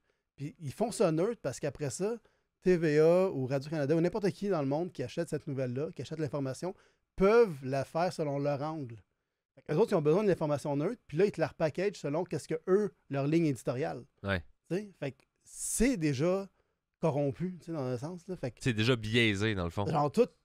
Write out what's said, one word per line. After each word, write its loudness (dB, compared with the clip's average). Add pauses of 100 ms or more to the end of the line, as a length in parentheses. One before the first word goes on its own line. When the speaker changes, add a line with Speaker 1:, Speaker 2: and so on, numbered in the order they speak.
(360)
Speaker 1:
Puis -10
ils -10
font -2
ça 2
neutre 0
parce -6
qu'après -6
ça, -4 (460)
T 6
V 4
A 6
ou -2
Radio-Canada 0
ou 4
n'importe 0
qui -4
dans 2
le 0
monde -2
qui -6
achète -6
cette -6
nouvelle-là, -4
qui -10
achète -10
l'information, -4 (420)
peuvent 4
la -2
faire -2
selon -4
leur -2
angle. -8 (580)
Fait -20
que -6
eux 2
autres, 2
ils 4
ont 2
besoin 4
de 2
l'information 0
neutre, -2
puis -12
là, 4
ils -2
te -6
la 2
repackagent -2
selon -2
qu'est-ce -6
que -4
eux, 4 (200)
leur -2
ligne 2
éditoriale. -2 (200)
Speaker 2:
Ouais. 0 (280)
Speaker 1:
Tu 0
sais, -8
fait -4
que -18 (200)
c'est 0
déjà 0 (500)
corrompu, -2
tu -20
sais, -8
dans -4
un -2
sens, -10
là. -8
Fait -6
que -12
Speaker 2:
C'est 2
déjà 2
biaisé, 2
dans -2
le -4
fond. -4
Speaker 1:
genre, 0
toi, 4 (180)